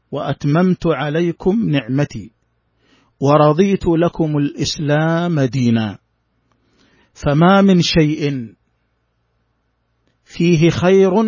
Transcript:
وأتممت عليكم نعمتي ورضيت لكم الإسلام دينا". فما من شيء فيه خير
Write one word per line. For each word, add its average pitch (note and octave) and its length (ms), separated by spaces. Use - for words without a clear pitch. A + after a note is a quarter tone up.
وأتممت D#3 760
عليكم E3 840
نعمتي C3 600
ورضيت D3+ 680
لكم D#3+ 500
الإسلام D#3 1040
دينا". A#2 580
فما E3+ 480
من F#3+ 200
شيء D3 720
فيه E3+ 460
خير F#3+ 420